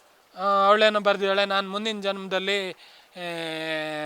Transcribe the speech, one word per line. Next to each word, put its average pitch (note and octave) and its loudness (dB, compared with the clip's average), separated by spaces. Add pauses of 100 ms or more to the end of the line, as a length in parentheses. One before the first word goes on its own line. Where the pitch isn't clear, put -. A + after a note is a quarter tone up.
(380)
ಆ, G3 2
ಅವಳೇನೋ G#3+ 6
ಬರ್ದಿದ್ದಾಳೆ, G3+ 2
"ನಾನು G3 -2
ಮುಂದಿನ G#3 -6
ಜನ್ಮದಲ್ಲಿ, G3 -4 (480)
ಏ, F3+ -10 (800)